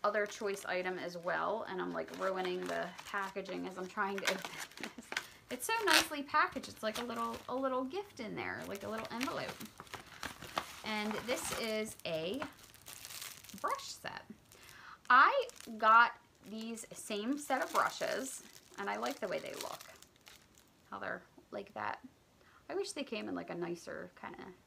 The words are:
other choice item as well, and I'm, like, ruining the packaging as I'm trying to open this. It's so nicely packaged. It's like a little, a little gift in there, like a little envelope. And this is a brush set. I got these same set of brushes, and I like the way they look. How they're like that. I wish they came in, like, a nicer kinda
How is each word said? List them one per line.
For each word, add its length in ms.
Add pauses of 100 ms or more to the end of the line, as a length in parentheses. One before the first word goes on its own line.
other 240
choice 380
item 340
as 180
well, 500
and 140
I'm, 100
like, 200 (100)
ruining 400
the 240 (240)
packaging 580
as 120
I'm 80
trying 320
to 60
open 260 (260)
this. 280 (440)
It's 160
so 80 (100)
nicely 380
packaged. 460
It's 160
like 180
a 40
little, 300 (140)
a 60
little 280
gift 360
in 160
there, 320
like 160
a 40
little 240
envelope. 380 (1400)
And 260 (140)
this 340
is 360 (100)
a 340 (1200)
brush 200
set. 400 (880)
I 380 (320)
got 320 (400)
these 420
same 460
set 240
of 100
brushes, 680 (340)
and 100
I 100
like 220
the 80
way 120
they 160
look. 260 (1120)
How 80
they're 240 (280)
like 220
that. 240 (720)
I 60
wish 160
they 120
came 240
in, 60
like, 160
a 60
nicer 560 (100)
kinda 220 (240)